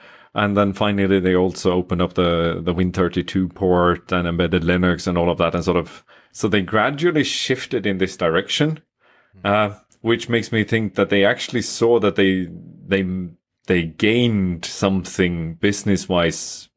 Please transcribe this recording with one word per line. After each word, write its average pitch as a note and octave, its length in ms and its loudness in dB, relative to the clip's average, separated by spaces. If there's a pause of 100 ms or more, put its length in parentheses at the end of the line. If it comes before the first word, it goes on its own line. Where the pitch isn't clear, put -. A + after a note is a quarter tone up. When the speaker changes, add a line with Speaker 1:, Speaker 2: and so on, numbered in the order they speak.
(360)
Speaker 1:
and G#2 200 0
then G2+ 180 2
finally G2 460 2
they F2+ 160 2
also F2+ 380 2
opened F2+ 280 0
up F2 120 -2
the, E2+ 500 0
the F2 100 -2
Win F2+ 180 0
thirty-two F2+ 580 0
port F2+ 640 2
and F2+ 160 0
embedded E2+ 340 0
Linux F2+ 460 0
and F2+ 100 0
all E2+ 140 2
of E2+ 80 -2
that, E2+ 160 0
and F2 80 -2
sort F2 140 2
of, - 280 -8 (260)
so - 160 -4
they G2+ 140 0
gradually C#3 600 0
shifted - 640 -4
in F#2+ 100 -2
this F2+ 180 -2
direction, F#2 640 -2 (600)
Speaker 2:
Hmm. G2+ 60 -4
Speaker 1:
uh, G2+ 280 0 (260)
which A#2 260 0
makes A#2 240 -2
me A2 140 0
think A2 300 -2
that G2 140 2
they G2+ 140 4
actually A#2+ 380 0
saw A#2 360 2
that G2+ 200 0
they, F#2+ 320 2 (360)
they, F#2+ 220 0 (600)
they F2+ 160 2
gained G2+ 840 0
something F2 880 -2
business-wise F#2 1200 -2